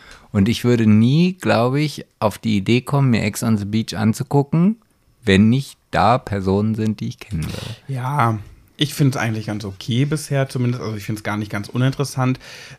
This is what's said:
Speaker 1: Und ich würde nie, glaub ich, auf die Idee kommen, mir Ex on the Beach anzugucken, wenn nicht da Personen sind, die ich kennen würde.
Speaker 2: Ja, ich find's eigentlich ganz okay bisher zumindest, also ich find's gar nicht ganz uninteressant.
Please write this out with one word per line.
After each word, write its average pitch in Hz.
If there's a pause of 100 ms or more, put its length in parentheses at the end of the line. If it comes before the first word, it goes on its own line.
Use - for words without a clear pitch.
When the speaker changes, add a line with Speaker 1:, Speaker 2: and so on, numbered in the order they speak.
(300)
Speaker 1:
Und 101
ich 120
würde 120
nie, 135
glaub 113
ich, 147 (140)
auf 104
die 107
Idee 117
kommen, 139
mir 107
Ex 101
on 113
the 98
Beach 107
anzugucken, 143 (480)
wenn 101
nicht 135 (160)
da 104
Personen 101
sind, 110
die 113
ich 123
kennen 78
würde. - (100)
Speaker 2:
Ja, 127 (400)
ich 143
find's 139
eigentlich 110
ganz 107
okay 117
bisher 143
zumindest, 123
also 107
ich 104
find's 107
gar 104
nicht 104
ganz 101
uninteressant. 131 (380)